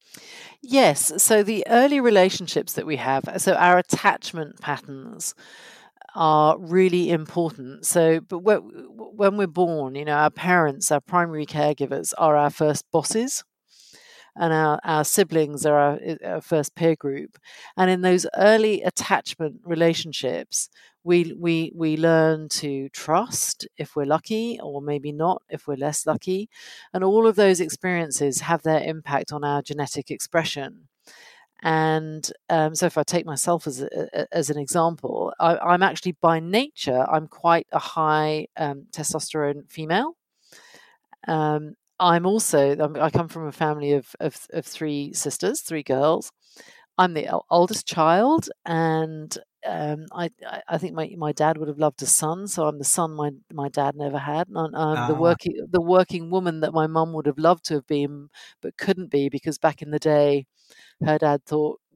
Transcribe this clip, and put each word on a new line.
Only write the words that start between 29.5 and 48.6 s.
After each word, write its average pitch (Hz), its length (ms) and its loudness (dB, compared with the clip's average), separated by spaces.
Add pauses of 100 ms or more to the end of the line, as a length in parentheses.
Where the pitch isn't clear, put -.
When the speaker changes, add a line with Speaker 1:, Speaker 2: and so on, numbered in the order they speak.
Speaker 1:
genetic 143 480 -8
expression. - 760 -6 (760)
And, 160 680 -2 (180)
um, 156 280 2
so 180 100 0
if - 120 -2
I 151 40 4
take 170 240 -2
myself 160 400 -2
as 131 160 -8
a, - 60 -6 (260)
a, - 120 -4 (100)
as 147 140 0
an 147 80 -4
example, 165 840 -2
I, 170 180 4
I'm 175 240 2
actually 175 300 0
by 165 280 2
nature, 170 720 0
I'm 156 160 0
quite 170 460 0
a 151 80 0
high, 156 680 -2 (100)
um, 143 360 -6
testosterone 147 800 -6
female. 180 440 -4 (1120)
Um, 151 480 -2 (260)
I'm 175 260 6
also, 147 520 2
I'm, 151 180 -2
I 151 140 0
come 165 180 0
from 160 180 -10
a 143 60 -8
family 151 400 -2
of, 139 280 -2
of, - 320 -8
of 160 120 -6
three 147 500 -6
sisters, 185 480 -4
three 156 200 -8
girls. 143 480 0 (680)
I'm 180 180 2
the 151 120 -4
el-, - 240 -4
oldest 175 360 2
child, 196 640 4 (160)